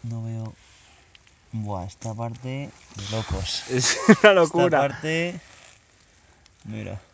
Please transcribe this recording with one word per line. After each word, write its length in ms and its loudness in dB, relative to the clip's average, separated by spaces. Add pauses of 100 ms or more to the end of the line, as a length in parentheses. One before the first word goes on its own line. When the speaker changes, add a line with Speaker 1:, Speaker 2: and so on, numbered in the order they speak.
Speaker 1:
No 200 -6
veo. 300 -8 (1000)
Buah, 320 -4
esta 280 -10
parte 560 -8 (260)
de 160 -10
locos. 540 -4
Speaker 2:
<laughs> 40 -14
Es 280 0 (240)
una 120 10
locura. 520 4
Speaker 1:
Esta 100 -2
parte. 460 -2 (1200)
Mira. 340 -10 (140)